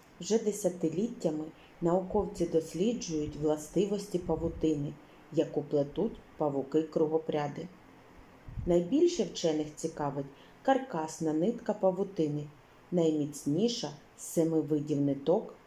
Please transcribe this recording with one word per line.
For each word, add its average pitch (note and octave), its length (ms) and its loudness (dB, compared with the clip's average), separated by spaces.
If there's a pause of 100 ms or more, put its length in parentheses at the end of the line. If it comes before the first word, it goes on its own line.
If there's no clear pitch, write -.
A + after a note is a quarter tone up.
(200)
Вже F#3 180 2
десятиліттями F3 1040 0 (360)
науковці F3+ 640 0
досліджують D#3+ 920 0
властивості E3+ 840 0
павутини, D#3+ 760 0 (400)
яку D3 300 0
плетуть D3 540 -2 (220)
павуки-кругопряди. D#3 1300 0 (1000)
Найбільше F#3+ 580 4
вчених D#3 420 0 (100)
цікавить C#3+ 500 -4 (360)
каркасна E3 720 0
нитка G3+ 420 0
павутини, F#3 680 0 (460)
найміцніша D#3 1000 0 (280)
з - 40 -16
семи D#3+ 380 2
видів D3 400 0
ниток, C#3+ 540 2 (120)